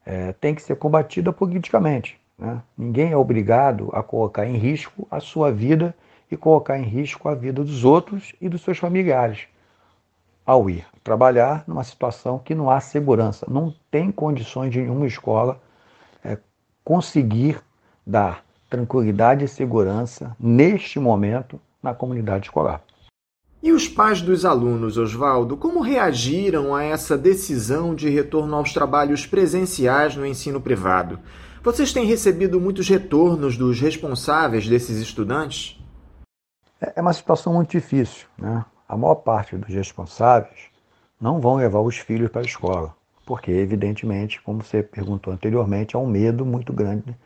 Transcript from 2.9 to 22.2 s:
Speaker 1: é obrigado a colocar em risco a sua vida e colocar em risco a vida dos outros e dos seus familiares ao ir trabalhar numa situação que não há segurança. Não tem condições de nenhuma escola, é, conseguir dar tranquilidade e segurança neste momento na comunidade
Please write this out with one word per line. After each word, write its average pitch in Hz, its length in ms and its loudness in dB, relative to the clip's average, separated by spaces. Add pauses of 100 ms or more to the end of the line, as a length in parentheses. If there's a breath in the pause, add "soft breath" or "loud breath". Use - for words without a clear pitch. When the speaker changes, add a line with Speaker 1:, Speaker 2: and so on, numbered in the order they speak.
Speaker 1:
é 151 60 0
obrigado 113 760 2
a 107 120 -4
colocar 107 420 -4
em 123 100 -4
risco 147 540 -4
a 151 100 -6
sua 147 320 0
vida 160 440 0 (340 soft breath)
e - 80 -6
colocar 147 400 4
em 135 60 -6
risco 123 440 -4
a 151 60 0
vida 131 300 -4
dos 143 200 -4
outros 170 560 4
e 185 80 -6
dos 170 140 -4
seus 185 160 -2
familiares 151 720 0 (960)
ao 123 240 4
ir 82 160 -6 (180)
trabalhar 127 600 4
numa 156 180 -6
situação 127 540 -6
que - 160 -8
não 151 160 0
há 135 100 4
segurança. 117 680 0
Não 151 240 -2 (160)
tem 175 220 0
condições 131 600 -4
de 123 80 -2
nenhuma 131 280 -2
escola, 113 520 -2 (640 soft breath)
é, 107 140 -6 (460)
conseguir 135 760 0 (460)
dar 98 400 0 (240)
tranquilidade 120 720 2
e 135 40 0
segurança 117 920 -2
neste 139 600 4
momento 117 600 0 (220)
na 123 140 -6
comunidade 110 500 -4